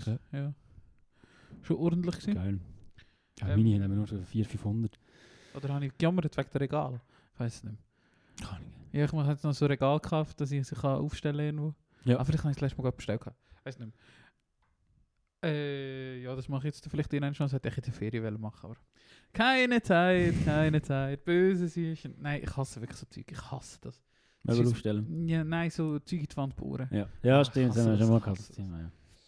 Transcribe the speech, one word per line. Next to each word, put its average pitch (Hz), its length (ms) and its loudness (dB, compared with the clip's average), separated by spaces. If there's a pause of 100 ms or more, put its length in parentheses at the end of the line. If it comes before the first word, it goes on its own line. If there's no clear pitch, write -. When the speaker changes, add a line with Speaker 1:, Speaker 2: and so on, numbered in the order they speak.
Speaker 1:
etwas. 113 120 -2 (120)
Ja. 143 220 -6 (1080)
Schon - 160 -2
ordentlich 170 380 0
gewesen. - 180 -4
Speaker 2:
Geil. 95 260 -2 (800)
Ja, 95 100 -4
Speaker 1:
Ähm, 104 140 6
Speaker 2:
meine 104 200 6
haben 98 80 0
wir 101 60 0
nur 104 100 -2
so 104 140 -6
vierhundert, 104 300 -2
fünfhundert. 104 480 -4 (540)
Speaker 1:
Oder 139 200 -6
habe 143 120 -2
ich 131 120 -8
gejammert 165 380 2
wegen 151 160 -2
der 139 100 0
Regal? 139 380 -2 (340)
Ich - 60 -20
weiss 117 180 -4
es - 60 -16
nicht 107 100 -10
mehr. 107 80 -16 (680)
Speaker 2:
Keine - 100 -10
Ahnung. - 140 -16 (200)
Speaker 1:
Ja, 143 140 2
ich 147 80 0
hab 147 140 2
jetzt 143 160 0
noch 147 100 0
so 147 120 2
ein 139 60 4
Regal 139 280 2
gekauft, 156 420 -2
dass 139 100 -2
ich 139 160 -2
sie - 80 -8
kann 135 220 0
aufstellen 147 420 -2
irgendwo. 151 360 -4 (300)
Speaker 2:
Ja. 123 100 6
Speaker 1:
Aber 127 100 0
vielleicht 156 180 0
habe 151 80 0
ich 139 60 0
das - 40 -4
letzte 139 160 -2
Mal 127 80 -6
gerade 123 120 0
bestellt 107 240 -4
gehabt. - 160 -14 (260)
Weiss 131 140 -12
nicht 117 100 -12 (1600)
mehr. 165 80 0
Äh, 135 720 -6
ja, 127 120 -6
das 131 140 -8
mache 139 180 -2
ich 147 80 -4
jetzt - 140 -16
vielleicht 147 240 -2
in 143 100 0
einer 143 100 -2
Chance. 139 220 -2
Hätte 120 140 -2
ich - 80 -4
in 123 60 -6
der 120 100 -6
Ferien 110 300 -4
wollen 110 180 -4
machen, 107 240 -10
aber 113 120 -14 (560)
keine 247 500 4
Zeit, 175 500 6 (120)
keine 156 360 4
Zeit. 135 440 -4
Böse 180 420 4
Siechen. 160 520 -6
Nein, 147 240 -4
ich - 140 -4
hasse 135 240 -4
wirklich - 180 -10
so - 80 -14
Zeug. - 240 -16
Ich - 200 -12
hasse - 300 -12
das. 120 200 -16 (420)
Speaker 2:
Möbel 117 200 2
Speaker 1:
Das 120 40 6
ist 120 60 4
Speaker 2:
aufstellen? 113 540 -2
Speaker 1:
Ja, 165 160 0
nein, 165 260 -2
so 156 300 -2
Zeug 175 220 -4
in 151 40 -4
die - 120 -10
Wand 135 180 -4
bohren. 131 360 -6
Speaker 2:
Ja, 104 160 0 (160)
ja 135 180 8
Speaker 1:
Ah, 139 40 6
Speaker 2:
stimmt, 127 240 2
Speaker 1:
ich 104 60 0
Speaker 2:
das 117 100 4
haben - 0 -
wir 113 80 6
Speaker 1:
hasse 104 100 4
Speaker 2:
schon 113 60 8
mal 113 60 8
Speaker 1:
das, 107 80 4
Speaker 2:
gehabt, 95 160 -4
Speaker 1:
ich - 80 -14
Speaker 2:
das - 100 -20
Speaker 1:
hasse 104 60 -10
Speaker 2:
Thema, 87 180 -8
ja. 82 100 -10 (360)